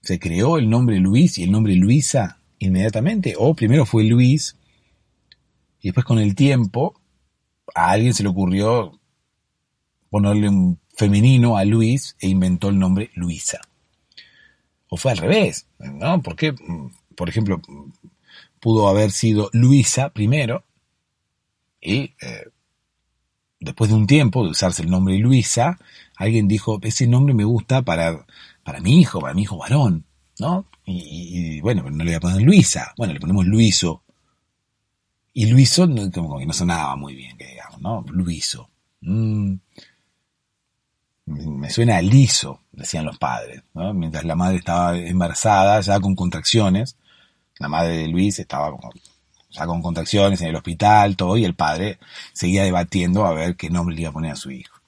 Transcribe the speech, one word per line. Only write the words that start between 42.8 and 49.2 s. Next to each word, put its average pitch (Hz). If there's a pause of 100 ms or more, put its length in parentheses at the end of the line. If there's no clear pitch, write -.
los 69
padres, 60 (100)
¿no? 92
Mientras 80
la 80
madre 90
estaba 87
embarazada, 92
ya 98
con 95
contracciones, 92 (640)
la 71
madre 82
de 80
Luis 95
estaba 76
como, 62 (600)